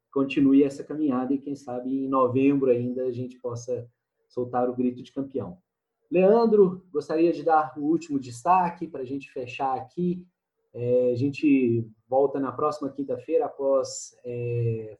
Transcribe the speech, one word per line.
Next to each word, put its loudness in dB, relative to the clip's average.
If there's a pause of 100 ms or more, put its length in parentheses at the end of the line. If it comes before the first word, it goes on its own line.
(120)
continue 4
essa -2
caminhada -2
e, -2
quem -10
sabe, -8
em -4
novembro 4
ainda 0
a -2
gente -10
possa -8 (400)
soltar -2
o -8
grito -2
de -20
campeão. -8 (520)
Leandro, 4
gostaria 0
de -6
dar 2
o -8
último -2
destaque 0
pra -10
gente -10
fechar -6
aqui. -6 (460)
É, 2
a -2
gente 2 (200)
volta 2
na -2
próxima -4
quinta-feira -2
após, -2
é, -4